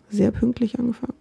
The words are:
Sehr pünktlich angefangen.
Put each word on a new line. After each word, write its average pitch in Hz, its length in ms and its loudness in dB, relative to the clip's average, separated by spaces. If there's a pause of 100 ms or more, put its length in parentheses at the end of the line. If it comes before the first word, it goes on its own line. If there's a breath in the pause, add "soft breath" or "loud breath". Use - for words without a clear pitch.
Sehr 202 220 2
pünktlich 233 480 0
angefangen. 240 420 -4